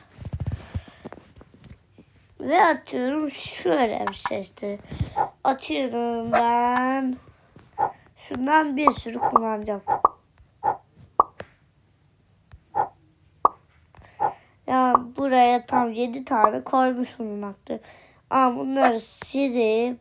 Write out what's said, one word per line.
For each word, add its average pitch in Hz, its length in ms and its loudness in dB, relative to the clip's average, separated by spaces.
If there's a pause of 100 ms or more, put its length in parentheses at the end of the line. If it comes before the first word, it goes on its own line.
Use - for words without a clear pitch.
(2500)
Ve 339 260 4
atıyorum 277 680 0
şöyle 262 760 0
bir 196 60 -6
şey - 280 -6
işte. 202 380 -10 (640)
Atıyorum 240 880 -2
ben 247 840 2 (1000)
şundan 285 640 0
bir 285 140 2
sürü 233 280 -8
kullanacağım. 220 640 -2 (4000)
Ya 254 280 2 (220)
buraya 247 480 4
tam 247 260 0
yedi 240 340 -6
tane 226 380 2
koymuş 254 560 0
bulunmaktayım. 208 640 -10 (460)
Ama 254 300 4
bunları 262 400 2
silip 240 1000 0